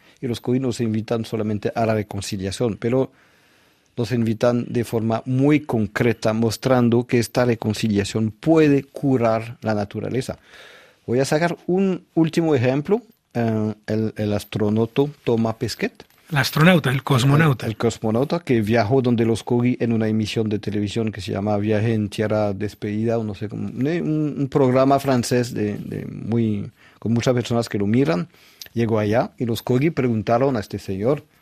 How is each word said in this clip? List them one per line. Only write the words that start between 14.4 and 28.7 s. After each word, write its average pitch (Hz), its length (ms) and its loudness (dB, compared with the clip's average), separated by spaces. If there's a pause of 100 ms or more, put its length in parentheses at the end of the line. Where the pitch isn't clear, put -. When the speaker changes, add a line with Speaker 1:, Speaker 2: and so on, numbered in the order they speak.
Speaker 1:
Thomas 113 720 0
Pesquet, - 500 -8 (260)
Speaker 2:
El 156 60 0
astronauta, 147 540 4
el 135 120 -4
cosmonauta. 139 640 4
Speaker 1:
El, 117 60 -2
el 110 60 -8
cosmonauta 120 640 0
que 120 220 2
viajó 113 400 2
donde 120 240 2
los 113 180 0
Kogi 123 360 0
en 117 140 0
una 110 140 0
emisión 110 400 -2
de 104 120 -2
televisión 104 520 -4
que 104 100 -12
se 92 100 -8
llama 104 260 -2
Viaje 107 360 0
en 107 160 0
Tierra 107 440 -2
Despedida, 107 640 -4
o 117 60 -4
no 107 100 -6
sé 104 160 -10
cómo, 107 200 -8
un, 151 680 -2
un 139 100 -2
programa 135 520 4
francés 123 540 0
de, 104 240 -4
de - 280 -8
muy, 104 640 -2 (280)
con 110 140 -2
muchas 117 200 2
personas 117 340 0
que 107 120 -6
lo 101 80 0
miran. 147 400 0 (460)